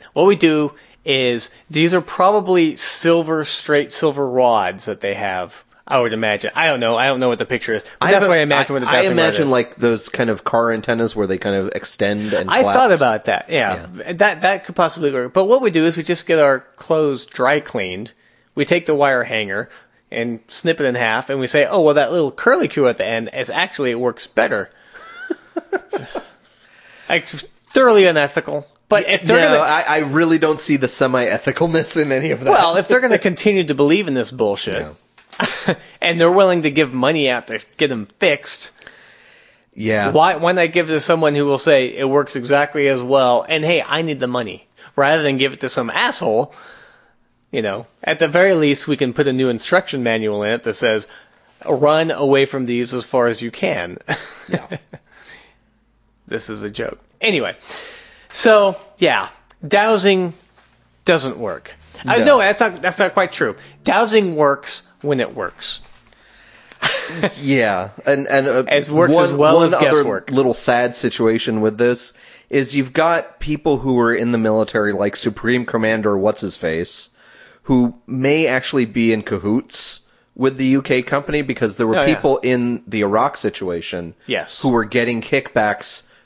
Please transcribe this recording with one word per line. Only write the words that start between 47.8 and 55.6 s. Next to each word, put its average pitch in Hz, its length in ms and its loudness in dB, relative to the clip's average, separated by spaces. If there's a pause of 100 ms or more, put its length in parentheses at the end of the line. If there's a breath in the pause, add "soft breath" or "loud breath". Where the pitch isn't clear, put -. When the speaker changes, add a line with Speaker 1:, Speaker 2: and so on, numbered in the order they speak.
Speaker 1:
at 156 160 -2
the 160 100 2
very 180 260 4
least, 147 340 0
we 143 80 0
can 127 160 -2
put 139 160 0
a 131 40 2
new 127 160 0
instruction 131 540 -2
manual 110 420 -2
in 107 80 -2
it 123 120 -4
that 110 100 -4
says, 110 340 -2 (600 soft breath)
"Run 156 420 2
away 139 360 2
from 135 200 -6
these 120 280 -4
as 120 100 -6
far 123 240 0
as 113 140 -4
you 117 80 -8
can." 95 520 -6
<laughs> - 460 -10
Speaker 2:
Yeah. 180 180 -6 (1600 loud breath)